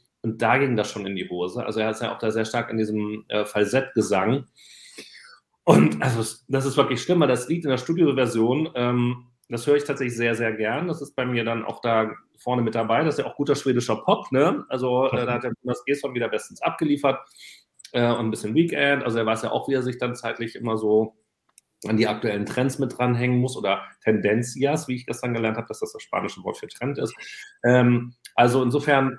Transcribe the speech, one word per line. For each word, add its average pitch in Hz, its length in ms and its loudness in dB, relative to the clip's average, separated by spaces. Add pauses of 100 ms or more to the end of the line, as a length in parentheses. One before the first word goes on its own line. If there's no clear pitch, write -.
(220)
Und 113 200 -4
da 117 160 4
ging 135 160 2
das 104 160 0
schon 101 160 -8
in 98 80 -6
die 90 160 -6
Hose. 92 340 -4
Also 110 140 -4
er 110 120 0
ist 107 120 -6
ja 107 100 -4
auch - 60 -10
da 110 140 -2
sehr 113 120 0
stark 117 240 -4
in 110 100 -4
diesem, 107 500 -4
äh, 107 160 0
Falsettgesang. 104 1000 0 (1160)
Und - 400 6
also 120 180 0
es, - 280 -6
das 131 160 0
ist 131 120 -2
wirklich 131 240 2
schlimm, 175 200 2
weil 139 80 4
das 120 200 0
Lied 165 140 -2
in 147 80 -2
der 127 80 2
Studioversion, 131 960 2
ähm, 123 520 0 (220)
das 120 200 -6
höre 147 80 6
ich 143 80 0
tatsächlich 127 320 -4
sehr, 117 180 0
sehr 113 180 -2
gern. 117 360 -2
Das 156 120 -4
ist 139 140 -12
bei 127 100 -2
mir 120 200 -2
dann 117 200 -4
auch - 160 -10
da 110 300 2 (280)
vorne 123 240 -2
mit 113 120 -2
dabei. 113 280 2
Da 160 60 2
ist 139 120 -2
ja 120 60 -2
auch 123 100 -12
guter 139 180 2
schwedischer 120 480 0
Pop, 202 300 0
ne? 160 360 2
Also, 127 380 0
äh, 123 180 0
da 120 100 0
hat 123 100 -4
der 123 80 -2 (100)
Jonas 123 220 -4
Gesson 139 300 -2
wieder 117 140 -2
bestens - 340 -6
abgeliefert, 143 580 0 (720)
äh, 120 180 2
und 117 160 0
ein 110 60 0
bisschen 110 240 -4
Weekend. 147 480 2
Also 117 140 0
er 110 80 0
weiß 113 160 0
ja 123 100 -4
auch, - 160 -4
wie 139 60 0
er 131 80 2
sich 123 160 -4
dann 123 180 -4
zeitlich 117 400 -6
immer 117 200 -2
so 107 380 2 (720)
an 110 100 0
die 110 100 4
aktuellen 104 380 -2
Trends 131 340 -2
mit 127 200 -4
dranhängen 123 420 2
muss 127 160 -2
oder 98 240 0 (240)
Tendencias, 120 800 0
wie 127 100 -4
ich 123 100 -10
gestern 120 260 -4
gelernt 113 240 -2
habe, 117 100 -8
dass - 140 -10
das 110 120 -6
das - 100 -16
spanische 95 420 -6
Wort 95 140 -6
für - 100 -14
Trend 131 300 -6
ist. 123 160 -4 (500)
Ähm, 123 500 4 (200)
also 123 280 4
insofern, 135 560 2